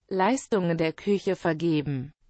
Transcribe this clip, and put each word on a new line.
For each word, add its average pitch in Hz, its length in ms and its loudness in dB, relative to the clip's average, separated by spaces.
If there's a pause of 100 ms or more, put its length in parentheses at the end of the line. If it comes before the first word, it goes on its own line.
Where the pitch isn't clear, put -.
Leistungen 190 680 0
der 160 180 0
Küche 196 420 0
vergeben. 151 800 -2 (160)